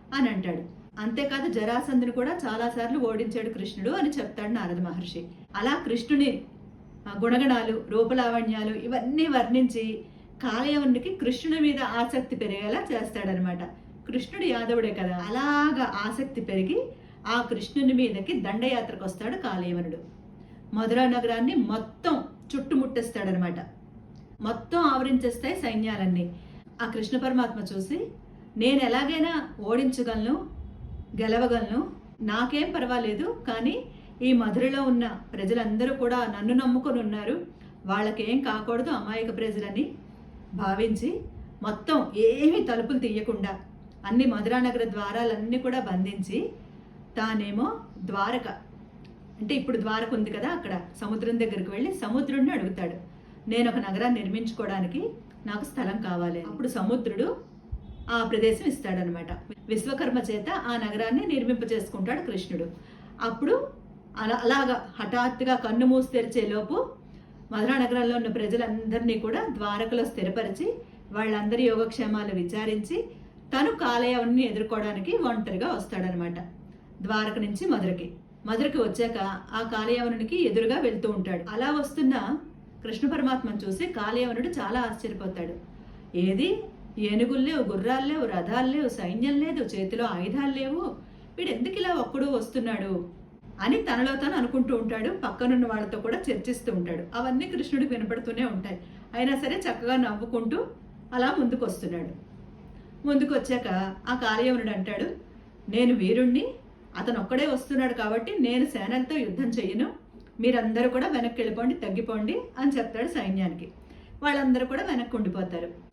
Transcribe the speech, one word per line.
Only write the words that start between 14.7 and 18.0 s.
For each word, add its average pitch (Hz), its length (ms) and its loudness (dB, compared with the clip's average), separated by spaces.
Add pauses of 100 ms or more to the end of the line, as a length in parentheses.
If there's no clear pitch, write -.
కదా, 180 400 -2
అలాగా 285 540 2
ఆసక్తి 226 580 -4
పెరిగి 190 400 0 (460)
ఆ 240 140 2
కృష్ణుని 254 520 2
మీదకి 226 480 2